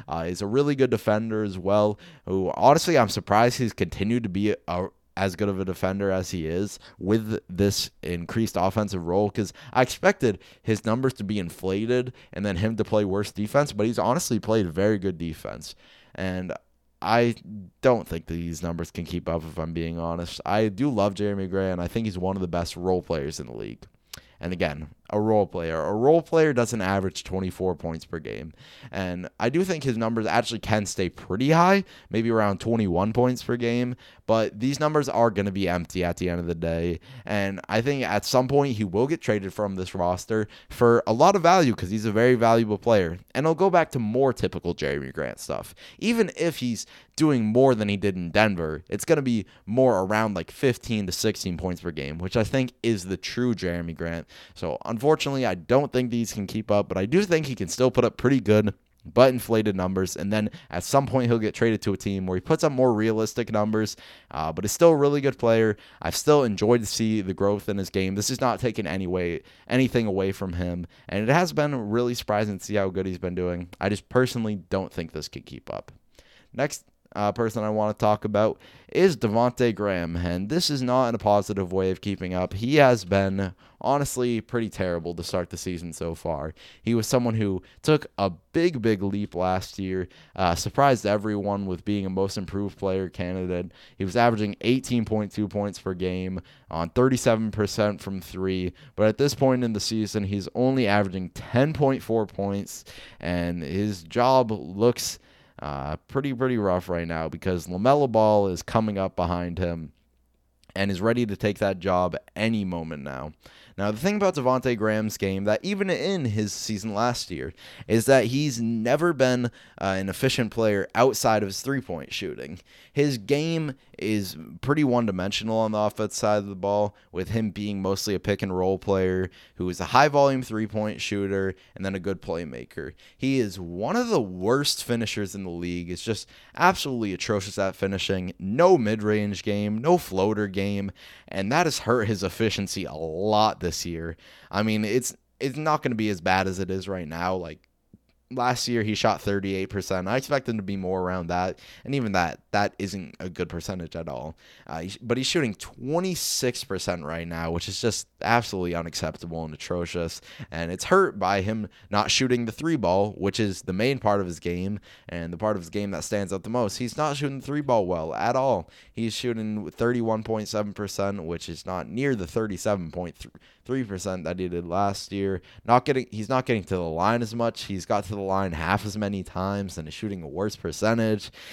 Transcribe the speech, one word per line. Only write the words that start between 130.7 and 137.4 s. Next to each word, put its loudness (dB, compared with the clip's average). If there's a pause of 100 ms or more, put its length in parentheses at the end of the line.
shooter -2 (200)
and -12
then -4
a -4
good -6
playmaker. -8 (240)
He 0
is -2
one -4
of 0
the 2
worst 0
finishers -4
in -10
the -8
league. -6
It's -8
just -4 (260)
absolutely 0
atrocious -2